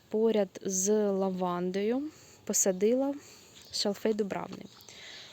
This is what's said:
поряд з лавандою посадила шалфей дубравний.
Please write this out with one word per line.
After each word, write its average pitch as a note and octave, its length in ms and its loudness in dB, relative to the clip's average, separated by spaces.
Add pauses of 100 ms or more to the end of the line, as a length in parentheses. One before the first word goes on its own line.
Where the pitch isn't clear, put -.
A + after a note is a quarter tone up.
поряд G#3+ 520 2
з G3+ 500 2
лавандою F#3+ 920 0 (400)
посадила G#3+ 680 2 (580)
шалфей A3 420 0
дубравний. F#3+ 520 -4 (680)